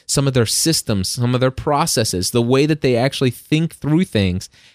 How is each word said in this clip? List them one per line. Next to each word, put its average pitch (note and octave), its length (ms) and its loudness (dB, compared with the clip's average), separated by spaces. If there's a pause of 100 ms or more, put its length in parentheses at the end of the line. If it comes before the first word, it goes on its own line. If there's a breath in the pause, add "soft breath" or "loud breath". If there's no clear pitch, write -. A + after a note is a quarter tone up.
some - 200 0
of C3+ 60 0
their A#2+ 140 2
systems, A2 640 -2
some B2 240 -2
of B2 60 0
their B2+ 100 2
processes, C#3 800 -2
the A#2+ 100 0
way C3 240 2
that D3+ 160 0
they B2+ 160 2
actually B2+ 340 0
think D#3 440 -2
through D#3 300 0
things, F#2+ 440 -2 (260 soft breath)